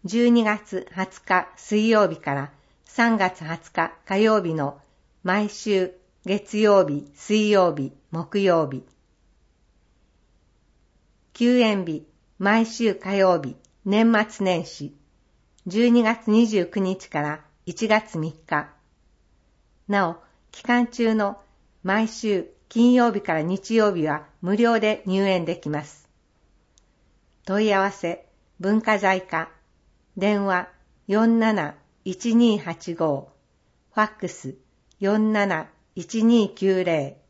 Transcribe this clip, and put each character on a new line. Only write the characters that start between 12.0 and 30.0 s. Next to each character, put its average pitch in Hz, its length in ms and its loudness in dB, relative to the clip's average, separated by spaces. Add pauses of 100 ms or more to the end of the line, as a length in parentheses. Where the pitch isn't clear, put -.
毎 220 280 2
週 226 300 -2
火 190 180 -8
曜 185 260 4
日、 131 140 -10 (300)
年 220 280 2
末 214 320 -2
年 175 200 0
始。 - 320 -16 (720)
十 233 220 2
二 240 120 6
月 226 260 -2
二 220 200 4
十 196 180 0
九 202 140 -6
日 185 260 -4
か 147 160 -6
ら 147 220 -8 (220)
一 180 200 -6
月 214 320 -2
三 156 140 -6
日。 - 420 -6 (1120)
な 196 220 0
お、 165 80 -8 (340)
期 - 140 -20
間 240 240 2
中 226 260 -2
の 208 260 -2 (440)
毎 214 240 0
週 202 400 -4 (200)
金 240 240 4
曜 240 200 4
日 202 80 -4
か 170 140 -4
ら 160 80 -2
日 190 340 -4
曜 208 180 2
日 165 100 -2
は 151 220 -4 (140)
無 185 160 -2
料 233 240 2
で 214 260 -2
入 190 180 0
園 185 200 0
で 160 120 -4
き - 140 -10
ま 151 140 -6
す。 - 240 -20 (1400)
問 202 200 -2
い 208 80 2
合 190 80 2
わ 180 120 -2
せ、 - 340 -10 (320)
文 208 240 0
化 214 160 0
財 190 240 0
課。 165 280 -8 (680)